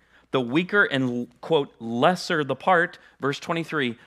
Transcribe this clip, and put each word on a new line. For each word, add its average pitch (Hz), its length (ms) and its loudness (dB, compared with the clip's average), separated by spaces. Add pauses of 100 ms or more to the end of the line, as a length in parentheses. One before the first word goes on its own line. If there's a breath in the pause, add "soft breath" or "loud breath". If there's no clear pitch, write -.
(320 soft breath)
The 135 80 2
weaker 180 440 2
and, 123 440 -2 (140)
quote, 143 380 0
lesser 151 640 0
the 135 120 -4
part, 175 440 2 (200 soft breath)
verse 139 200 -2
twenty-three, 156 680 -4